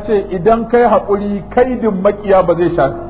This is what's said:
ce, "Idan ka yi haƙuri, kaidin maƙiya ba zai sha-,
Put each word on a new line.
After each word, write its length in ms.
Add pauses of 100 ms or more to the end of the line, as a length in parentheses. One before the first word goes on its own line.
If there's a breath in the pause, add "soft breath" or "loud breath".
ce, 260
"Idan 380
ka 80
yi 100
haƙuri, 640
kaidin 540
maƙiya 420
ba 100
zai 200
sha-, 180 (160)